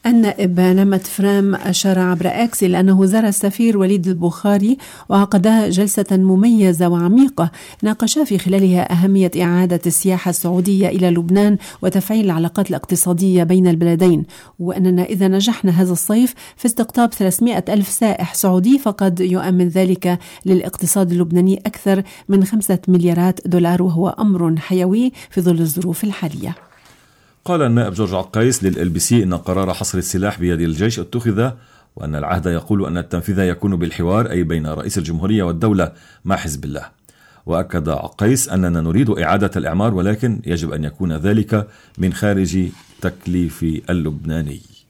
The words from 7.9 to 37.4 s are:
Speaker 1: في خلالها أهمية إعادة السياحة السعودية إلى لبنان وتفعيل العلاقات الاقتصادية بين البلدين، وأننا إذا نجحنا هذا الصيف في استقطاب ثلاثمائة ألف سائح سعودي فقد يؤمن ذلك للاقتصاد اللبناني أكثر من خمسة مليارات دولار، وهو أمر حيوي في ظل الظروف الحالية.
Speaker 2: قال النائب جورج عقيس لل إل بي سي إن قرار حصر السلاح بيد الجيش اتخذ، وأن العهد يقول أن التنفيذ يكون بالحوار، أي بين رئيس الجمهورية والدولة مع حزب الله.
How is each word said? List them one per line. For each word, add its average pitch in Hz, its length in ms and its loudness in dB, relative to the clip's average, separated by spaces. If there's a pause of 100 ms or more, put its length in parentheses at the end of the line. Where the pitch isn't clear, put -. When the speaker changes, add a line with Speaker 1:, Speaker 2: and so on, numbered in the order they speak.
Speaker 1:
في 202 140 -2
خلالها 180 540 2
أهمية 185 380 2 (100)
إعادة 175 460 0
السياحة 180 420 -2
السعودية 180 600 0
إلى 180 220 0
لبنان 185 480 2 (240)
وتفعيل 196 420 0
العلاقات 170 460 -2
الاقتصادية 180 760 0
بين 185 240 4
البلدين، 170 560 2 (340)
وأننا 180 460 0
إذا 190 240 0
نجحنا 196 440 0 (100)
هذا 180 100 2
الصيف 220 420 0 (220)
في - 100 -6
استقطاب 233 460 0
ثلاثمائة 202 560 0
ألف 202 200 0
سائح - 460 -2
سعودي 190 440 2
فقد 190 420 -2
يؤمن 180 480 0
ذلك 180 500 0 (280)
للاقتصاد 180 680 0
اللبناني 175 540 2
أكثر 196 360 -2 (260)
من 196 160 4
خمسة 196 340 0 (100)
مليارات 175 580 2
دولار، 175 360 2
وهو 180 260 0
أمر 170 480 0
حيوي 185 560 0 (180)
في - 100 -2
ظل 175 200 2
الظروف 170 440 -4
الحالية. 170 500 -8 (920)
Speaker 2:
قال 175 180 0
النائب 117 320 0
جورج 95 200 -2
عقيس 110 500 -2
لل 92 140 0
إل 87 100 -2
بي 82 100 -4
سي 117 240 2
إن 92 120 0
قرار 90 400 -4
حصر - 240 -6
السلاح 92 420 -4
بيد 85 200 -2
الجيش 85 380 -2
اتخذ، 117 520 -2 (460)
وأن 76 180 -8
العهد 78 320 -4
يقول 90 400 -2
أن 82 120 -4
التنفيذ 87 400 -4
يكون 95 380 -2
بالحوار، 87 540 -2
أي 87 120 0
بين 80 240 -2
رئيس 78 320 -6
الجمهورية 90 440 -2
والدولة 87 500 0 (320)
مع 95 120 -2
حزب 73 280 -10
الله. 71 180 -10 (640)